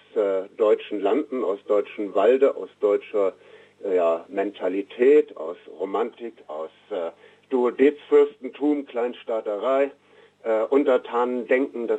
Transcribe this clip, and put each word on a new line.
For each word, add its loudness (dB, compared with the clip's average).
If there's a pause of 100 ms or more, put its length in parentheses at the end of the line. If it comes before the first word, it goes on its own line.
(140)
äh, 0 (140)
deutschen 0
Landen, -2
aus -4
deutschen -4
Walde, 4
aus -10 (100)
deutscher, 0 (500)
äh, -2
ja, 0
Mentalität, 0
aus -10 (240)
Romantik, -6 (120)
aus, -10 (200)
äh, -6 (400)
Duodezfürstentum, 2
Kleinstaaterei, -4 (540)
äh, 0
Untertanen 0
denken, -2
dass 0